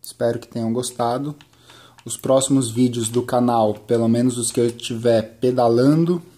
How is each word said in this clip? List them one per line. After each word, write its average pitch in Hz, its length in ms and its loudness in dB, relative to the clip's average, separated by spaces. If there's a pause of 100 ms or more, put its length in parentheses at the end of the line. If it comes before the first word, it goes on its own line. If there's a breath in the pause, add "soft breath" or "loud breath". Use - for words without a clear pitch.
espero 120 380 -6
que - 100 -20
tenham 113 240 -4
gostado. 123 640 -4 (680 loud breath)
Os - 120 -12
próximos 131 540 0
vídeos 117 400 0
do 120 120 -2
canal, 120 520 0
pelo 117 340 -2
menos 120 300 2
os 117 120 -4
que - 80 -6
eu 120 160 2
tiver 113 640 -2
pedalando, 127 840 2 (160)